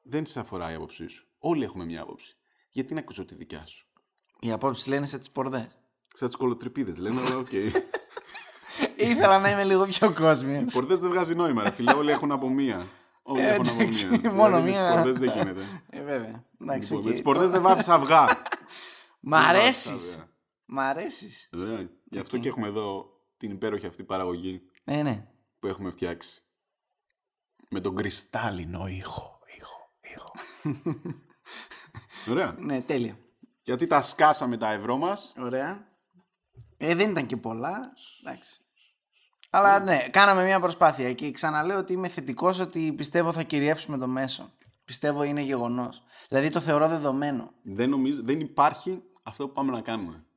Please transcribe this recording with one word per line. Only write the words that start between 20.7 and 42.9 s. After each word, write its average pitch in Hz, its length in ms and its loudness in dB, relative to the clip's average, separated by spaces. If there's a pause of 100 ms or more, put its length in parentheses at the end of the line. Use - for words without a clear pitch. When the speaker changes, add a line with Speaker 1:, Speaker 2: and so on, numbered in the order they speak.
Speaker 2:
αρέσεις. 151 720 -6
Speaker 1:
Ωραία. 95 360 -8 (140)
Γι' - 160 -12
αυτό 120 180 -8
Speaker 2:
Οκ. 117 60 -4
Speaker 1:
και 135 60 -4
έχουμε 113 180 -4
εδώ 101 380 -6 (320)
την 107 140 -10
υπέροχη 104 340 -6
αυτή 92 180 -14
παραγωγή 92 580 -6 (220)
Speaker 2:
Ε, 147 180 -4
ναι. 110 260 -4 (320)
Speaker 1:
που 101 80 -8
έχουμε 95 240 -8
φτιάξει. - 500 -10 (1300)
Με 98 100 -6
τον 92 160 -4
κρυστάλλινο 95 920 -6
ήχο, - 520 -12 (200)
ήχο, - 320 -20 (220)
ήχο. - 180 -20 (1040)
Speaker 2:
<laughs> - 960 -16
Speaker 1:
Ωραία. 156 280 -2
Speaker 2:
Ναι, 135 220 -4
τέλεια. 120 360 -4 (460)
Speaker 1:
Γιατί 127 240 -2
τα 147 140 4
σκάσαμε 147 560 2
τα 110 140 -2
ευρώ 107 260 -2
μας. 190 420 -6
Speaker 2:
Ωραία. 135 480 -8 (880)
Ε, 160 180 0
δεν 202 140 2
ήταν 160 160 -2
και 120 120 -6
πολλά. 143 560 -8 (320)
Εντάξει. - 360 -18 (880)
Αλλά 196 300 8
Speaker 1:
Ναι. 190 120 -2
Speaker 2:
ναι, 135 200 2
κάναμε 190 320 8
μια 190 160 4
προσπάθεια 151 540 2
και 143 180 -6
ξαναλέω 156 460 -2
ότι 185 160 -4
είμαι 180 140 -4
θετικός 170 520 -2
ότι 160 380 -2